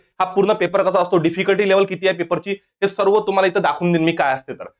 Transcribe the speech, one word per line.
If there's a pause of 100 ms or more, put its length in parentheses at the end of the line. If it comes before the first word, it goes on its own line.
(200)
हा
पूर्ण
पेपर
कसा
असतो,
डिफिकल्टी
लेवल
किती
आहे
पेपरची,
हे
सर्व
तुम्हाला
इथं
दाखवून
देईन
मी
काय
असते
तर, (160)